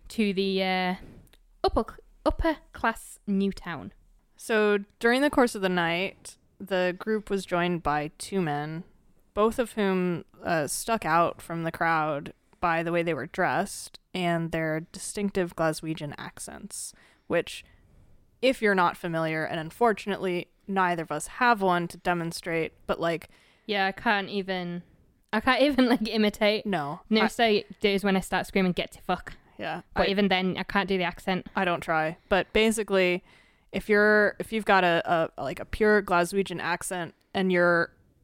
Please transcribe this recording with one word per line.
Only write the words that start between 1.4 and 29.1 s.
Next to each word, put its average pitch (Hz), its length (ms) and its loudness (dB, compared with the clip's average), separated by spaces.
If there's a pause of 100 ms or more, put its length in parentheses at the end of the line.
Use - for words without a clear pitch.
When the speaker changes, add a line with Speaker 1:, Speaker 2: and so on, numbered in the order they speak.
Speaker 1:
upper, - 360 -2 (260)
upper 311 320 0 (160)
class - 540 -6
New 196 240 0
Town. 151 420 -12 (420)
Speaker 2:
So 214 440 2 (200)
during 240 220 4
the 294 80 4
course 247 260 4
of 208 60 -8
the 190 80 2
night, 175 680 -2 (220)
the 180 380 0
group 220 320 -4
was 196 160 -2
joined 175 380 0
by 147 340 -2
two - 240 -4
men, 156 420 -4 (520)
both 220 240 2
of 233 140 -4
whom, 185 520 0 (180)
uh, 160 240 0
stuck - 380 -4
out 165 360 2
from 165 220 -6
the 165 80 -2
crowd 156 640 -2 (260)
by 165 240 0
the 165 80 -2
way 170 120 2
they 165 100 -2
were 135 140 -6
dressed 170 720 -4 (140)
and 170 380 -2
their 160 300 -2 (100)
distinctive 196 640 -4
Glaswegian 156 640 -4
accents, - 760 -14 (340)
which, - 360 -2 (760)
if 254 200 2
you're 208 140 4
not 180 220 2
familiar, 160 480 -2
and 170 140 -6
unfortunately 185 880 -2 (200)
neither 180 360 0
of 165 80 -10
us 151 160 -4
have 240 340 2
one 175 260 4
to - 100 -16
demonstrate, 165 760 -2 (140)
but, 196 120 -2
like, 165 300 -2 (360)
Speaker 1:
Yeah, 202 220 0
I 196 40 -2
can't 202 380 -2
even, 180 540 -6 (500)
I 214 60 0
can't 247 220 2
<laughs> 277 60 6
even, 254 220 4
like, 220 180 2
imitate. 214 580 2
Speaker 2:
No. 160 440 -4
Speaker 1:
Nearest 214 300 2
Speaker 2:
I 233 80 6
Speaker 1:
I 208 160 2 (180)
do 208 80 4
is 196 140 2
when 196 120 2
I 185 60 2
start 175 260 -4
screaming, 185 240 2
"Get - 220 -6
to - 80 -20
fuck." - 320 -4 (240)